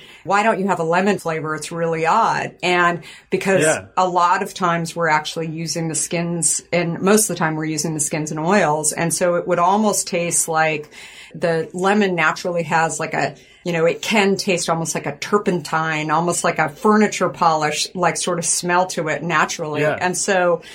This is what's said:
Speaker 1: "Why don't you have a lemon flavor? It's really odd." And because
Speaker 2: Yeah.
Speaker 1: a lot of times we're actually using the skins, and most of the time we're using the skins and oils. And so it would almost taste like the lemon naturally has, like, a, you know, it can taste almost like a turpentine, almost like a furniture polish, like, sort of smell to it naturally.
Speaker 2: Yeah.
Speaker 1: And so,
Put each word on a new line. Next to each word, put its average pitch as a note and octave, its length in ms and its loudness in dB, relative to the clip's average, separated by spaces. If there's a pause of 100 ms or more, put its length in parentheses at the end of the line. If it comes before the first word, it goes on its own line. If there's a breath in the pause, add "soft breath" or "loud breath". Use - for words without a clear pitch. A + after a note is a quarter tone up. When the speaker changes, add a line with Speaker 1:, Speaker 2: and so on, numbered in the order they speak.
(260 loud breath)
Speaker 1:
"Why G3 180 2
don't G#3+ 160 2
you F#3+ 80 0
have F3 120 0
a E3 40 0
lemon F#3 340 2
flavor? D#3 380 -4
It's D3+ 160 -8
really E3 340 -2
odd." E3+ 460 2 (100)
And F3 400 2 (300 loud breath)
because F#3 320 2
Speaker 2:
Yeah. A#2+ 220 2 (120)
Speaker 1:
a F#3 100 4
lot F3 360 2
of F#3+ 100 -10
times E3+ 420 -2
we're E3+ 120 0
actually D#3 400 0
using E3 400 -4
the D#3 80 -4
skins, E3+ 640 -2 (100)
and E3+ 300 -2
most G#3+ 220 4
of E3+ 120 -4
the - 40 -10
time D#3 160 0
we're D#3 100 -4
using D#3 300 -4
the D3+ 40 -4
skins D3+ 300 -4
and D#3 100 -6
oils. D#3 540 2
And E3 180 -2
so F3 220 0
it E3+ 140 -2
would F3 100 2
almost G3+ 500 2
taste E3+ 400 -2
like D#3 440 0 (420 loud breath)
the E3 400 0
lemon F#3+ 420 2
naturally E3+ 480 0
has, D#3+ 360 0
like, D#3 140 -4
a, D3+ 220 -2 (280 loud breath)
you F3 80 -4
know, E3 140 2
it - 160 0
can G3 340 2
taste F3+ 320 -2
almost E3 280 -2
like D#3+ 100 -6
a C#3+ 120 -6
turpentine, D#3+ 920 -2
almost E3+ 340 0
like E3 140 0
a D#3+ 120 0
furniture G#3+ 600 2
polish, D#3 640 0
like, E3+ 240 0
sort F3 220 -2
of E3 60 -4
smell F3 420 0
to E3 220 -4
it D3 120 -2
naturally. D#3 600 0
Speaker 2:
Yeah. D3 200 2
Speaker 1:
And F3+ 160 0
so, F3+ 460 2 (120)